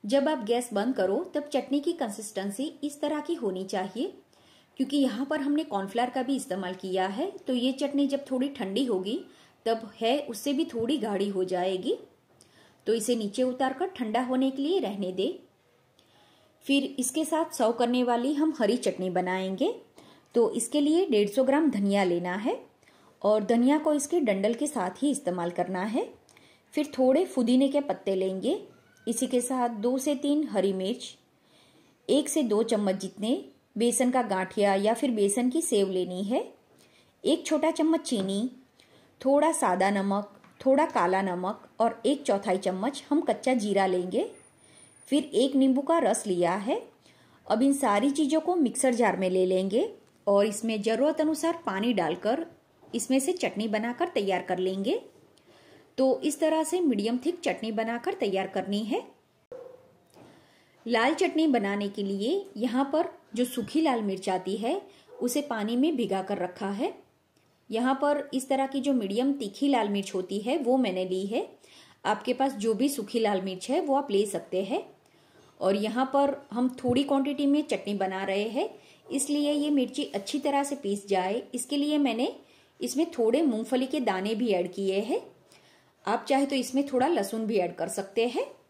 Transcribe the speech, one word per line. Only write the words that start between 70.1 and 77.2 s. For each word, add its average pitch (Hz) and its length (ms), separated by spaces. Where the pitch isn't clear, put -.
होती 196 260
है 247 180
वो 262 200
मैंने 185 280
ली 185 200
है। 226 220
आपके 214 280
पास 269 220
जो 220 180
भी 254 160
सूखी 233 300
लाल 202 220
मिर्च 185 280
है 294 120
वो 277 140
आप 285 160
ले 202 140
सकते 185 380
हैं। 262 200
और 190 160
यहाँ 214 300
पर 277 300
हम 247 240
थोड़ी 247 280
क्वांटिटी 277 420